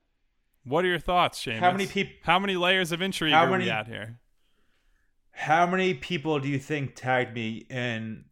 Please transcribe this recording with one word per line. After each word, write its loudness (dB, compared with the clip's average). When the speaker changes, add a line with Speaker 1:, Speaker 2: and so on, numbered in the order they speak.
Speaker 1:
What 0
are 0
your 0
thoughts, 2
Seamus? -4
Speaker 2:
How 6
many -2
peop-, -4
Speaker 1:
How 4
many 0
layers 2
of -4
intrigue 0
Speaker 2:
how 8
Speaker 1:
are 2
Speaker 2:
many, 0
Speaker 1:
we 0
at -4
here? -12
Speaker 2:
how 2
many 0
people -2
do -4
you -2
think -6
tagged 0
me -6
in -8